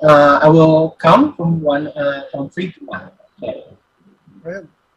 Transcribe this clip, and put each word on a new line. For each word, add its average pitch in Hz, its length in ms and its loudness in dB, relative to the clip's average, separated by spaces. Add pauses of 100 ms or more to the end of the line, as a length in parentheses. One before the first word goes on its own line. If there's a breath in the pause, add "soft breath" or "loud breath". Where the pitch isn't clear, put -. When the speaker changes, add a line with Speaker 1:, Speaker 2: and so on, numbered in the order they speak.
Speaker 1:
Uh, 147 400 4
I 151 60 4
will 160 520 2
count 165 360 2
from 170 260 -4
one, 147 280 -4
uh, 143 420 -8
from 143 180 -10
three 185 220 -10
to - 140 -20
one. - 260 -16 (300)
Okay. - 220 -10 (800)
Speaker 2:
I 165 40 -14
am. 175 200 -14 (280)